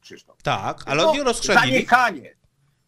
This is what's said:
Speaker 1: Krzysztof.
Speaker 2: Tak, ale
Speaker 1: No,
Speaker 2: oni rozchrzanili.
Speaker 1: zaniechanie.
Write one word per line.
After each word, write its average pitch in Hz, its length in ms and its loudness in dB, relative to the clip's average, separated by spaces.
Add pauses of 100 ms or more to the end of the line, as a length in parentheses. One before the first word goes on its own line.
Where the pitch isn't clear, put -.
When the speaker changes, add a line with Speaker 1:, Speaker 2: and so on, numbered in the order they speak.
Speaker 1:
Krzysztof. - 420 -20
Speaker 2:
Tak, 120 440 -4
ale 143 160 0
Speaker 1:
No, 320 80 4
Speaker 2:
oni 294 120 -2
rozchrzanili. 240 500 2
Speaker 1:
zaniechanie. 233 640 0 (540)